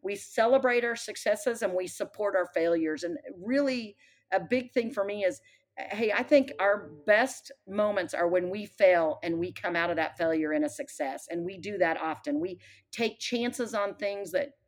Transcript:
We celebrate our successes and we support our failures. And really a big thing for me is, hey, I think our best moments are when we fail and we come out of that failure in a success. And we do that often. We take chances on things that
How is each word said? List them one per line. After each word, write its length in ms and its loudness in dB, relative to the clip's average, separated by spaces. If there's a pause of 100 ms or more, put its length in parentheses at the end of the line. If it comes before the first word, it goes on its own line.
We 140 -4
celebrate 680 2
our 120 -2
successes 680 -2
and 120 0
we 140 -2
support 480 -4
our 120 2
failures. 560 0
And 160 -6 (200)
really 560 0 (360)
a 80 2
big 340 -2
thing 180 0
for 120 -2
me 200 -4
is, 180 0 (360)
hey, 340 -2
I 120 0
think 360 6
our 300 2 (160)
best 460 2 (160)
moments 480 0
are 120 2
when 220 2
we 160 -6
fail 560 4
and 160 -2
we 160 -4
come 220 -4
out 160 0
of 60 0
that 200 -2
failure 340 0
in 120 2
a 60 0
success. 600 -8
And 160 -4
we 140 -8
do 180 -8
that 240 2
often. 380 -4
We 200 -6 (320)
take 280 -2
chances 560 -4
on 200 -2
things 360 -6
that 220 -6 (140)